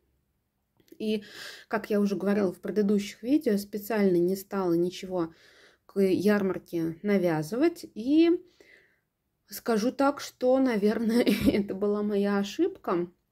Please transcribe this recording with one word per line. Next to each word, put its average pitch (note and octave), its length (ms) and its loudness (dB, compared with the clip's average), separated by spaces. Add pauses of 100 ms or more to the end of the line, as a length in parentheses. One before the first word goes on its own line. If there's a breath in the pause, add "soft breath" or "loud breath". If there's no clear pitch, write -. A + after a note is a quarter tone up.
(1000)
И, G#3+ 260 -4 (440 loud breath)
как G#3 220 -4
я G#3 100 0
уже G3+ 140 0
говорила F#3+ 380 -2
в - 80 -16
предыдущих G3+ 640 -2
видео, B3 320 0
специально G3+ 600 0
не F3 200 2
стала F#3+ 380 -2
ничего F3 600 -4 (520 soft breath)
к - 140 -4
ярмарке F#3 1000 0
навязывать. G3+ 840 0 (100)
И D4+ 360 4 (1160 soft breath)
скажу A3 420 -2
так, C#4 300 0
что, B3+ 400 0
наверное, A3+ 640 2
<laughs> G3+ 280 2
это G3 220 0
была G#3 300 -2
моя G3+ 340 0
ошибка G3+ 720 -2 (240)